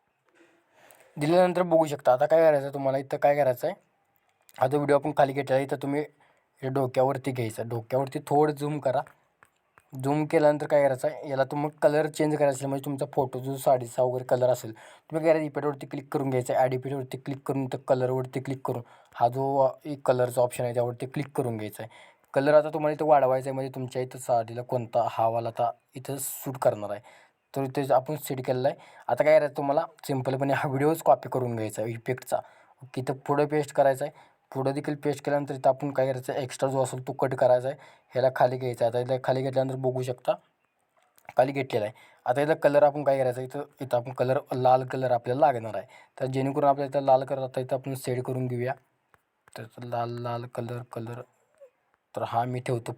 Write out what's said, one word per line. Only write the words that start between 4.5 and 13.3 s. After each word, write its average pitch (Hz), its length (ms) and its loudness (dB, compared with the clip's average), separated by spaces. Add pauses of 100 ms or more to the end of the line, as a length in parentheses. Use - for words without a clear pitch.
हा 127 100 2
जो 143 100 2
व्हिडिओ 143 200 4
आपण 147 200 0
खाली 139 160 4
घेतला 131 220 0
आहे 135 100 4
इथं 139 160 -6
तुम्ही 143 200 -2 (600)
हे 135 80 -4
डोक्यावरती 131 600 0
घ्यायचं, 117 380 -4
डोक्यावरती 127 580 -4
थोडं 151 260 2
झूम 147 260 -6
करा. 135 220 -2 (920)
झूम 139 320 0
केल्यानंतर 151 420 4
काय 147 160 4
करायचं 135 240 2
आहे, 139 220 -8
याला 135 140 2
तुम्ही 147 260 -4 (120)
कलर 151 260 4
चेंज 151 280 0
करायचा 143 200 2
असेल, 135 120 -8
म्हणजे 135 180 -4
तुमचा 143 280 -4
फोटो 131 260 -2